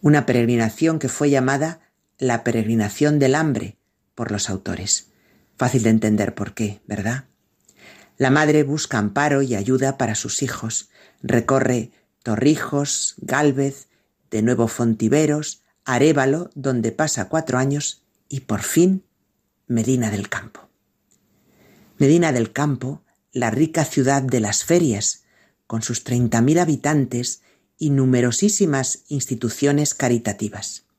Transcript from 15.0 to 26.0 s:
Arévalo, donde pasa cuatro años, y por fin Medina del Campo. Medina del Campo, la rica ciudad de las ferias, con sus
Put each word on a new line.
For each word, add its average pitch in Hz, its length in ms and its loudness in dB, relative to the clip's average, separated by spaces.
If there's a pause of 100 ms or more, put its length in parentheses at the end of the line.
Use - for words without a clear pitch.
Arévalo, 139 680 2
donde 127 380 -2
pasa 151 360 -4
cuatro 160 300 -2
años, 139 480 -4 (240)
y 139 100 -8
por 101 220 -6
fin 185 420 2 (640)
Medina 117 420 0
del 101 180 -6
Campo. - 400 -12 (1300)
Medina 156 360 4
del 117 200 -2
Campo, 139 500 -4 (280)
la 120 200 -2
rica 151 360 0
ciudad 139 340 2
de 131 200 0
las 104 240 -2
ferias, 151 580 0 (440)
con 117 140 -6
sus - 240 -8